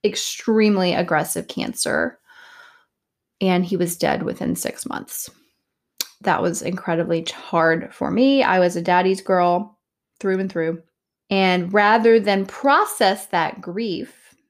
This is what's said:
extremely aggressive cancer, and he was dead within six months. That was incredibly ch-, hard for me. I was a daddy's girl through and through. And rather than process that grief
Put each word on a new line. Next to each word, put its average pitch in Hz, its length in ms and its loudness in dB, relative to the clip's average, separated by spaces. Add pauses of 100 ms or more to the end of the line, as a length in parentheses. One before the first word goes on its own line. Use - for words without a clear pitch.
extremely 208 880 0
aggressive 170 560 -2
cancer, - 720 -4 (1200)
and 185 240 2
he 175 140 -2
was 170 180 -2
dead - 260 0
within - 340 -4
six - 280 -8
months. - 460 -10 (920)
That - 220 0
was 175 180 -2
incredibly 170 640 -2
ch-, - 100 -10
hard 165 640 0
for - 160 -6
me. 262 320 4
I 185 160 2
was 180 180 2
a 170 60 -4
daddy's 185 400 2
girl 180 560 0 (400)
through 190 200 -2
and 190 140 -4
through. 165 300 -4 (480)
And 185 420 2
rather 220 480 6
than 196 240 0
process 269 840 0
that - 340 -2
grief 185 760 -8 (160)